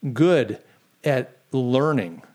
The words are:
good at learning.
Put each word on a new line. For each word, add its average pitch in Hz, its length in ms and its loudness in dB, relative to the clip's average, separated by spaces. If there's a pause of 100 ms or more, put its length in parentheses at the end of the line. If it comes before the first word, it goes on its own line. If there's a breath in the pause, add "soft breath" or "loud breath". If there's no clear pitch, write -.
(120)
good 135 460 2 (460 soft breath)
at 131 320 -2 (160)
learning. 127 720 0 (120)